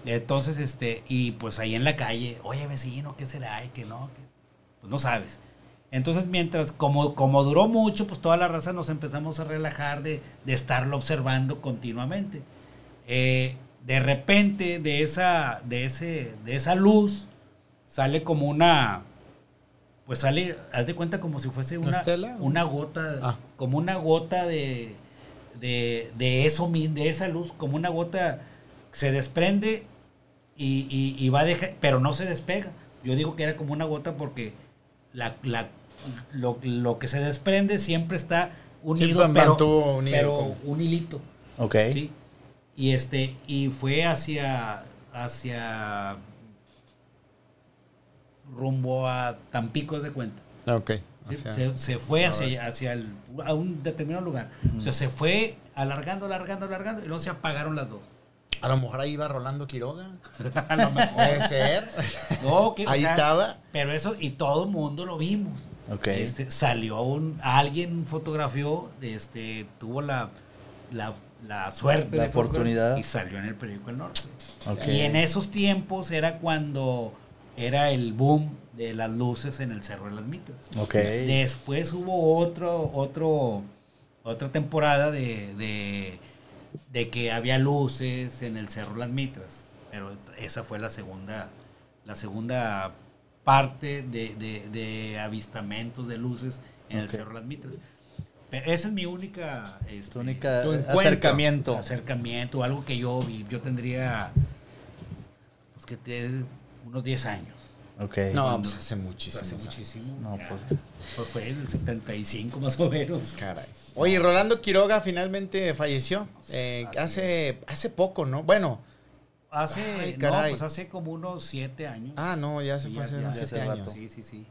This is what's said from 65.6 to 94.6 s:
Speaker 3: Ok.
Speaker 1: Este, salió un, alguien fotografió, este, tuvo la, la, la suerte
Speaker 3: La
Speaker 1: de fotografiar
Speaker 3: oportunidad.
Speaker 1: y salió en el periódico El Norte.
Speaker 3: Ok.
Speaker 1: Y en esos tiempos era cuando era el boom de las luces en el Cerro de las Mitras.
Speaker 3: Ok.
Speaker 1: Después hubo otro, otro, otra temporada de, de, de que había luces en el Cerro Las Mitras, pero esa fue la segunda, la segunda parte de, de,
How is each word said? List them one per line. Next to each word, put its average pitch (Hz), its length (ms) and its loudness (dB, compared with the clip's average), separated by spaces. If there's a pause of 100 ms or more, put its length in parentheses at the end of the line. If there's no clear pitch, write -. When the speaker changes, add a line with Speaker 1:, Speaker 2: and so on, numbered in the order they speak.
Speaker 3:
Ok. 104 160 -2
Speaker 1:
Este, 123 420 -2
salió 113 520 0
un, 151 400 -2
alguien 147 640 2
fotografió, 151 840 -2 (100)
este, 110 640 -8 (120)
tuvo 117 220 -6
la, 127 300 -4 (640)
la, 110 200 -6 (340)
la 101 260 -6
suerte 143 460 2
Speaker 3:
La 117 60 4
Speaker 1:
de 117 60 0
fotografiar - 0 -
Speaker 3:
oportunidad. 117 680 2
Speaker 1:
y 110 40 -4
salió 98 360 -4
en 98 80 -8
el 110 100 -8
periódico 104 340 -12
El 123 80 -8
Norte. - 220 -4 (480)
Speaker 3:
Ok. 104 200 -4
Speaker 1:
Y 143 120 4
en 147 160 4
esos 170 340 2
tiempos 190 600 0
era 160 260 0
cuando 139 760 -2 (420)
era 139 340 4
el 120 220 0
boom 151 440 4 (200)
de 113 180 -6
las 113 160 -2
luces 123 500 -2
en 127 120 -4
el 104 100 -8
Cerro 101 260 -10
de 101 40 -8
las 107 120 -10
Mitras. 143 320 -12 (220)
Speaker 3:
Ok. 104 160 -2
Speaker 1:
Después 131 1000 0
hubo 175 460 2
otro, 170 560 0
otro, 139 680 0 (600)
otra 120 280 -6
temporada 147 600 2
de, 113 460 -4
de, 101 600 -4 (720)
de 120 200 -2
que 117 220 -2
había 123 260 2
luces 127 800 0
en 117 160 -6
el 104 140 -8
Cerro 104 260 -8
Las 120 140 -6
Mitras, 131 540 -6 (260)
pero 98 220 -10 (260)
esa 110 240 -8
fue 107 160 -10
la 110 100 -8
segunda, 95 640 -12 (560)
la 104 100 -12
segunda 110 760 -4 (520)
parte 139 580 4
de, 113 360 -6
de, 107 340 -8